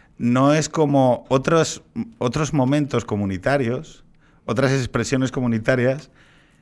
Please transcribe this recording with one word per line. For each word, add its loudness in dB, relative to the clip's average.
No 2
es 0
como 2
otros, 0
otros -4
momentos 0
comunitarios, -4
otras 2
expresiones -2
comunitarias, -2